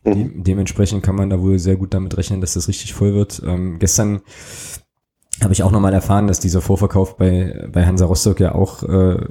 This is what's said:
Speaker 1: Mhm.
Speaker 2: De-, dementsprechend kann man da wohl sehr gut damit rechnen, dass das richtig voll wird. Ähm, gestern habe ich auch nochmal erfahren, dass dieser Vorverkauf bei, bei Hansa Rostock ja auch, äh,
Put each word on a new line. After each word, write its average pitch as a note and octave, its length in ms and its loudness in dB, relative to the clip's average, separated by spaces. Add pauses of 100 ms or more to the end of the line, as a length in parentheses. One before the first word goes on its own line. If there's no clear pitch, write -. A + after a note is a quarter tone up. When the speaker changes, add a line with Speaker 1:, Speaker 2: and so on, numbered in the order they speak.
Speaker 1:
Mhm. G#2+ 100 2
Speaker 2:
De-, G#2 220 -2
dementsprechend F#2+ 680 0
kann F#2+ 120 2
man G2 140 0
da F#2+ 100 0
wohl F#2+ 200 2
sehr F#2 180 2
gut F#2+ 160 -6
damit F#2 240 -4
rechnen, F#2 240 -4
dass F2+ 140 -4
das E2+ 120 -4
richtig - 260 -6
voll G2+ 200 2
wird. G2+ 320 -2
Ähm, F2+ 340 -4
gestern G2+ 420 0 (1200)
habe F#2+ 120 2
ich F#2+ 100 2
auch F#2 80 4
nochmal G2 220 4
erfahren, G2 340 2
dass F2+ 120 0
dieser F2+ 220 0
Vorverkauf G2 560 0
bei, F#2 540 0
bei F2 140 2
Hansa F2+ 200 4
Rostock F2+ 340 2
ja F#2 140 2
auch, - 300 -2
äh, F#2 340 2 (140)